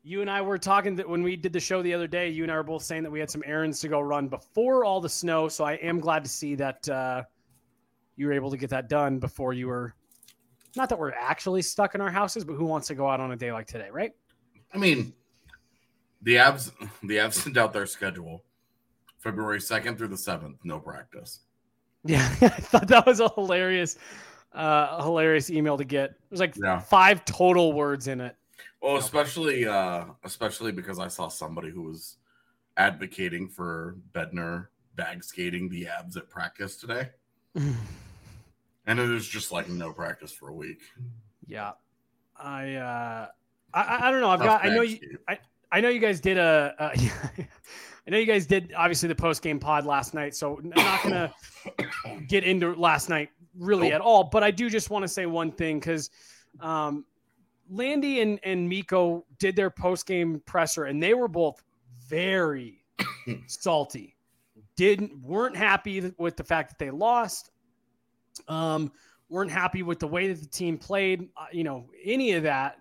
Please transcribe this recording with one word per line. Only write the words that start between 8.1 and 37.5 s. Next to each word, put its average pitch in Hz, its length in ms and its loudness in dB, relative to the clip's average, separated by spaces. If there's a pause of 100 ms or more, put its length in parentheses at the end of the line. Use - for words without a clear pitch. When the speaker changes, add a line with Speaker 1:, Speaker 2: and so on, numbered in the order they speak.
Speaker 1:
you 143 100 -2
were 147 60 2
able 135 180 -2
to 139 60 -6
get 127 140 -6
that 127 180 -4
done 143 300 2
before 127 340 -4
you 127 140 -6
were, 123 280 -6 (800)
not 254 140 0
that 214 100 -2
we're 143 140 -4
actually 151 480 -2
stuck 202 340 0
in 202 60 -2
our 196 100 -2
houses, 202 320 -2
but 151 120 -8
who 160 100 -2
wants 156 220 -4
to 151 80 -6
go 139 140 0
out 131 100 0
on 127 120 -4
a 123 60 -6
day 120 140 -6
like 113 160 -8
today, 104 220 -12
right? 185 220 -6 (600)
Speaker 2:
I 196 40 -6
mean, 160 360 2 (1120)
the 120 120 4
Avs, 131 360 6 (320)
the 104 140 -2
Avs 110 180 2
sent 131 220 0
out 110 140 4
their 101 140 -2
schedule 85 580 -8 (760)
February 107 420 -4
second 117 360 -4
through 110 120 -6
the 95 80 -8
seventh, 78 460 -8
no 78 160 -8
practice. - 640 -16 (600)
Speaker 1:
Yeah, 139 240 4 (100)
<laughs> - 40 6
I 240 80 10
thought - 380 4
that 233 180 8
was 247 140 6
a 226 100 4
hilarious, 185 680 0 (560)
uh, 151 500 2
hilarious 160 480 4
email 151 260 2
to 143 80 -4
get. 135 300 -2 (140)
There's, 185 100 -8
like, 180 180 0
Speaker 2:
Yeah. 92 220 0
Speaker 1:
five 190 440 8
total 180 480 6
words 143 360 -2
in 131 120 -6
it. 123 160 -10 (460)
Speaker 2:
Well, 139 120 2
Speaker 1:
No. 139 60 2
Speaker 2:
especially, 139 680 0
uh, 92 380 0 (180)
especially 107 480 -4
because 92 260 -8
I 90 100 -6
saw 87 200 -8
somebody 80 420 -10
who 85 140 -10
was 80 340 -14 (600)
advocating 92 680 -2
for 87 500 -10 (140)
Bednar 85 560 -8 (280)
bag 87 280 -10
skating 90 460 -6
the - 160 -8
Avs 87 320 -12
at - 120 -14
practice 95 480 -10
today. 120 320 -8 (460)